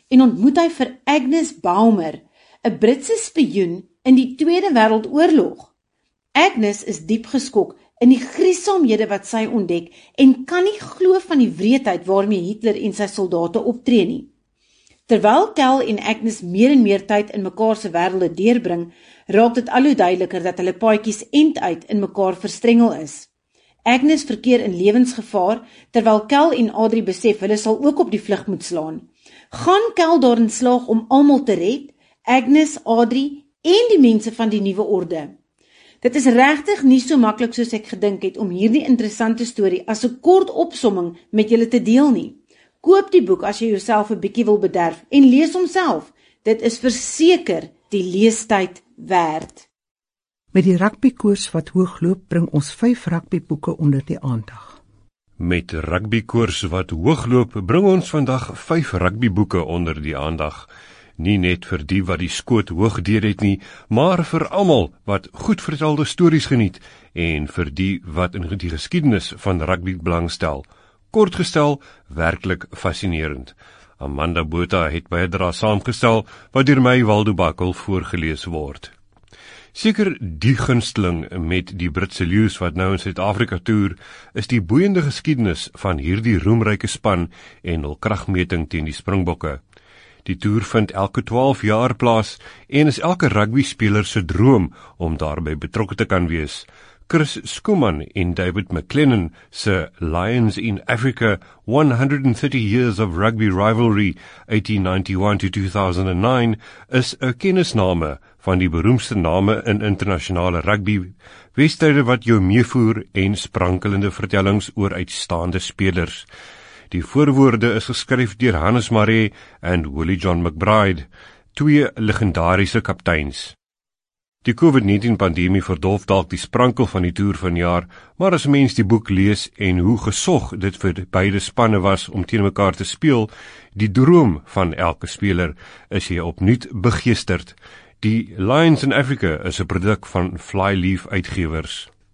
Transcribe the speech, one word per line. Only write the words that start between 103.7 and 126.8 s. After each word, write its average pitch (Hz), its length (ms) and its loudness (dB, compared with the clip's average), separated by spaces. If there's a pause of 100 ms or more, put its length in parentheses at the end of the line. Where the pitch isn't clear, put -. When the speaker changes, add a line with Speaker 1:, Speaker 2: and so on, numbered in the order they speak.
Speaker 3:
eighteen 107 360 -2
ninety-one 95 560 -2
to 98 100 -4
two 95 200 -4
thousand 92 380 -2
and 90 140 -2
nine, 117 360 0 (320)
is 127 320 -2
'n 127 160 -4
kennisname 92 840 0 (200)
van 92 200 -2
die 90 100 0
beroemdste 101 460 0
name 95 500 2
in 104 180 0
internasionale 92 800 -2
rugby, 95 520 -2 (420)
wedstryde 147 500 2
wat 120 200 0
jou 113 160 4
meevoer 110 720 2
en 98 240 0
sprankelende 95 760 -2
vertellings 98 640 0
oor 98 200 -2
uitstaande 90 640 -6
spelers. 90 680 -4 (640)
Die 87 160 -6
voorwoorde 131 720 4
is 110 100 -2
geskryf 123 520 -4
deur 120 180 2
Hannes 101 360 0
Maree 110 420 2 (280)
en 85 340 -2
Willie 80 220 -2
John 87 260 -2
McBride, 90 640 0 (480)
twee 147 400 2
legendariese 98 840 0
kapteins. 78 760 -4 (880)
Die 120 120 0
covid 135 300 4
negentien 104 320 2
pandemie 90 460 0
verdolf 92 420 -2
dalk 95 260 0
die 90 80 -8
sprankel 123 480 0